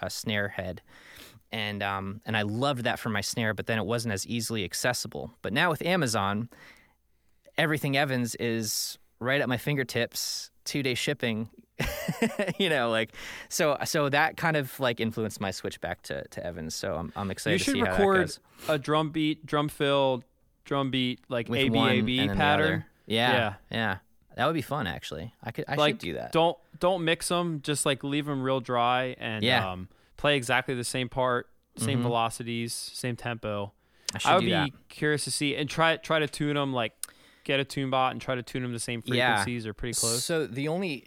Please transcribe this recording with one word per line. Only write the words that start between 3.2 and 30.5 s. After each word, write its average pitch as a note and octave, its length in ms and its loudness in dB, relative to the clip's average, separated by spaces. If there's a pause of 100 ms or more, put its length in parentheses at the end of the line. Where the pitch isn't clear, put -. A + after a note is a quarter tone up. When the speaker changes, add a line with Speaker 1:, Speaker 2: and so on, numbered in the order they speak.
Speaker 1:
snare, A2 320 0
but - 120 -6
then A2+ 140 0
it G2 60 0
wasn't A2+ 280 -2
as F#2+ 140 -4
easily A2+ 380 -2
accessible. - 760 -4
But F#2+ 120 -4
now E3 160 4
with D3+ 140 0
Amazon, A2+ 680 2 (1080)
everything D3+ 380 2
Evans C3 400 2
is A2+ 600 -2 (220)
right C3 220 0
at A#2+ 80 0
my B2 80 0
fingertips, - 960 -2 (140)
two C#3+ 180 -2
day C3 120 0
shipping, A#2 540 -2 (300)
<laughs> - 800 -2
you G3 120 2
know, B2+ 200 2
like, A2+ 240 0 (360)
so, D3+ 360 2
so D3 240 2
that D3 260 4
kind D#3+ 220 2
of, C3+ 220 -4
like, B2 200 2
influenced A2 400 -2
my G2 120 -2
switch - 280 -6
back E2+ 220 -6
to, - 280 -8
to - 140 -10
Evans. E2 300 -6
So F#2+ 220 -4
I'm, E2+ 200 -6
I'm G2 140 -4
excited - 240 0
Speaker 2:
You G3 60 4
Speaker 1:
to F3+ 40 0
Speaker 2:
should C#4 100 2
Speaker 1:
see B3 60 2
how A#3+ 60 2
that F#3 140 2
Speaker 2:
record G3 220 6
Speaker 1:
goes. - 180 -4 (280)
Speaker 2:
a D#3 120 2
drum D3+ 320 2
beat, D#3 340 -2
drum D3 240 0
fill, C#3 540 2 (420)
drum C#3 240 0
beat, B2+ 300 0 (100)
like, A#2+ 200 -2
Speaker 1:
With A#2+ 100 2
Speaker 2:
A C3+ 100 4
B, A2+ 80 4
Speaker 1:
one A2+ 140 6
Speaker 2:
A B2 100 4
B B2 180 2
Speaker 1:
and C#3 100 2
then - 80 0
the D#3 60 4
Speaker 2:
pattern. D3+ 300 4
Speaker 1:
other. - 120 -2 (200)
Yeah, A2+ 260 2
Speaker 2:
Yeah. A2+ 220 2 (180)
Speaker 1:
yeah. A2 260 0 (380)
That A#2+ 120 0
would D#3+ 80 2
be D3+ 80 -2
fun, C#3 240 -4
actually. D#2+ 460 -8 (100)
I A#2 80 -8
could, D3 160 -6
I C#3+ 80 -4
Speaker 2:
Like, D3 200 2
Speaker 1:
should G#2+ 40 -10
do E2+ 140 -6
that. A#1+ 180 -8
Speaker 2:
don't, E3 260 4 (220)
don't F3 240 2
mix E3 280 0
'em. F3 300 0
Just, D3 240 -2
like, C#3 180 0
leave C#3+ 240 -2
'em C#3 140 -2
real C3 180 2
dry B2 600 2
and, A2 240 -4
Speaker 1:
Yeah. A#2 280 4
Speaker 2:
um, F#2 160 -8 (280)
play D3 200 4
exactly B2+ 380 0